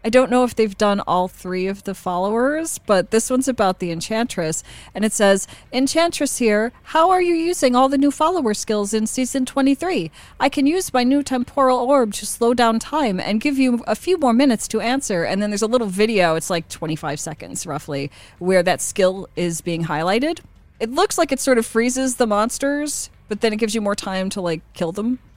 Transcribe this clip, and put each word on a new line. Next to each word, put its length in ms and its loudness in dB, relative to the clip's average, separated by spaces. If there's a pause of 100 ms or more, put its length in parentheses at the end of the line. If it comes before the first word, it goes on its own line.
I 60 0
don't 220 4
know 100 4
if 140 -2
they've 200 0
done 300 2
all 220 0
three 400 -6
of 160 -8
the 100 -6
followers, 840 -2
but 340 0
this 180 0
one's 160 0
about 320 0
the 140 -6
Enchantress, 720 -4 (320)
and 80 -2
it 80 0
says, 340 4 (260)
"Enchantress 680 0
here, 340 2 (100)
how 280 4
are 120 4
you 120 2
using 420 2
all 120 6
the 80 2
new 140 4
follower 420 0
skills 400 -2
in 140 0
Season 400 -2
twenty-three? 640 0 (300)
I 80 4
can 180 2
use 260 0
my 120 2
new 180 2
temporal 560 0
orb 360 2
to 120 -8
slow 260 0
down 280 2
time 400 -2
and 200 -2
give 180 0
you 280 2
a 80 0
few 240 0
more 140 2
minutes 360 2
to 120 -2
answer." 420 -2
And 180 -2
then 100 -2
there's 120 -2
a 60 0
little 180 2
video, 480 2
it's 160 -4
like 180 -2
twenty-five 520 -6
seconds 440 -10
roughly, 460 -8 (300)
where 240 4
that 160 0
skill 560 0
is 240 -4
being 240 -4
highlighted. 560 -2 (400)
It 100 -4
looks 260 0
like 140 0
it 80 0
sort 200 2
of 80 0
freezes 500 -2
the 100 2
monsters, 840 -2 (200)
but 120 -6
then 120 0
it 80 -6
gives 160 -2
you 40 0
more 140 -2
time 360 -4
to, 100 -8
like, 220 -4 (100)
kill 180 -4
them. 300 -4 (160)